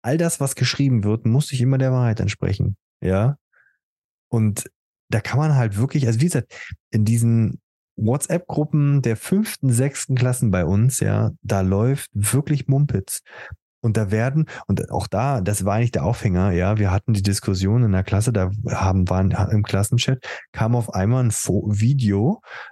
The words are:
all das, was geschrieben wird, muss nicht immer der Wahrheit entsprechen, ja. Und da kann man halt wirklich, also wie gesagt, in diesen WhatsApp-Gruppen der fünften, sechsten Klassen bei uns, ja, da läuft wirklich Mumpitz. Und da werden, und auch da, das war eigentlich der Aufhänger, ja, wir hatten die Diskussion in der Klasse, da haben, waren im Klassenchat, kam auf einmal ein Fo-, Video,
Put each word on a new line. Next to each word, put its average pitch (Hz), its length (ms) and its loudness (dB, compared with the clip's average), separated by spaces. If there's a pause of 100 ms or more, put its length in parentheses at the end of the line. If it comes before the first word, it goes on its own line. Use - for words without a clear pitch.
all 143 160 0
das, 170 200 -2
was 139 140 -2
geschrieben 127 500 0
wird, 104 220 0
muss 123 260 2
nicht 127 100 -4
immer 135 180 2
der 131 120 2
Wahrheit 120 280 2
entsprechen, 101 580 -2 (240)
ja. 104 360 0 (920)
Und 110 400 -2 (400)
da 113 100 0
kann - 200 -2
man 151 160 2
halt 110 220 0
wirklich, 135 280 0
also 113 140 0
wie 151 60 4
gesagt, - 280 -2 (380)
in 107 140 2
diesen 113 540 2 (360)
WhatsApp-Gruppen 143 1080 0
der 117 160 0
fünften, 190 540 0
sechsten 135 420 0
Klassen 123 380 2
bei 90 120 2
uns, 101 360 2
ja, 104 320 0 (100)
da 98 200 -2
läuft 107 520 0
wirklich 131 540 -2
Mumpitz. 135 560 0 (580)
Und 110 160 0
da 101 140 0
werden, 135 340 0 (220)
und - 240 -2
auch 87 160 -4
da, 120 340 0
das 98 240 -2
war 101 100 0
eigentlich 120 160 0
der 143 140 -2
Aufhänger, 98 460 0
ja, 92 260 0
wir 98 140 2
hatten 98 220 0
die 98 100 0
Diskussion 98 600 0
in 104 80 2
der 95 120 2
Klasse, 110 280 0
da 95 200 0 (180)
haben, 95 400 2
waren 95 220 2 (200)
im 104 120 2
Klassenchat, 117 600 0 (280)
kam 113 240 0
auf 113 180 -2
einmal 113 300 2
ein 110 80 2
Fo-, 110 400 -2
Video, 113 720 2 (300)